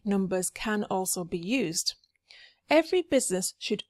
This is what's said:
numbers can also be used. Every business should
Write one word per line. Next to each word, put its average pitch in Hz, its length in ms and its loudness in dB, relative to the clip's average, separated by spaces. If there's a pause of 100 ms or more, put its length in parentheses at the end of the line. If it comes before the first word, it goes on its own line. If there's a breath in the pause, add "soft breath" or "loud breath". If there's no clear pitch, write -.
numbers 190 440 0
can 208 360 -4
also 185 380 -2
be 175 140 -6
used. 180 560 -2 (760 loud breath)
Every 330 360 4
business 190 560 0
should - 300 -4